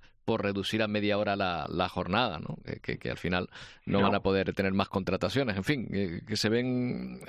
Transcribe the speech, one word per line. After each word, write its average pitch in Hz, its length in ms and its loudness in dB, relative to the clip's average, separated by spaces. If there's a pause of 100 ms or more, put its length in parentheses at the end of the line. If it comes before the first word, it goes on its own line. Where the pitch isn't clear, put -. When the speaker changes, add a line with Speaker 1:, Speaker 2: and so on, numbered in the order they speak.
(260)
Speaker 1:
por 110 180 2
reducir 98 380 0
a 110 60 2
media 104 320 2
hora 101 160 2
la, 90 340 -2
la 90 200 0
jornada, 92 500 0
¿no? - 260 -8
Que, - 140 -8
que, - 180 -4
que - 140 -4
al - 60 -4
final 90 320 0 (360)
no 101 140 2
Speaker 2:
No. 101 80 4
Speaker 1:
van 98 80 2
a 98 40 4
poder 95 340 2
tener 95 200 0
más 98 160 2
contrataciones. 95 640 0
En 95 80 -2
fin, 131 280 0
eh, 92 360 -2
que 107 80 -2
se 104 140 2
ven, 123 800 0